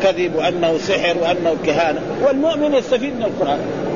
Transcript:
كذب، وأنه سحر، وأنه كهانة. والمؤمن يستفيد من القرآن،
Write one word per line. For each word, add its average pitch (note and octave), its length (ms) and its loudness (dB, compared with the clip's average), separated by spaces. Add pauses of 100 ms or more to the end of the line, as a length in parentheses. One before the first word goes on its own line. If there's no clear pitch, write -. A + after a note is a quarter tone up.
كذب، F3 320 2
وأنه E3+ 420 0
سحر، E3+ 440 0
وأنه E3+ 340 0 (100)
كهانة. D#3 340 2 (240)
والمؤمن D4 500 2
يستفيد B3+ 420 0
من A3+ 80 -6
القرآن، D3+ 360 0 (360)